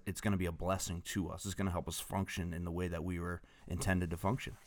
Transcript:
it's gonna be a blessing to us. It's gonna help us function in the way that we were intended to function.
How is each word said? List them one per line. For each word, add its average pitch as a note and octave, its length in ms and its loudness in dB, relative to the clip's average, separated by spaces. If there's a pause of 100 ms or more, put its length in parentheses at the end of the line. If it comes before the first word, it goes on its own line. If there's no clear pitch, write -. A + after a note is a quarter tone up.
it's F#2+ 140 -4
gonna G2+ 160 4
be F2+ 100 2
a E2 60 2
blessing F2 540 0
to E2+ 220 0
us. F2 160 -8
It's G2 100 -4
gonna G2 180 2
help F2 160 0
us E2+ 100 -4
function F2+ 560 -2
in F2 100 -2
the E2+ 60 -2
way F2 160 0
that E2 160 -2
we F2 160 0
were F2 220 -2 (260)
intended F2+ 440 2
to E2+ 60 0
function. - 400 0 (100)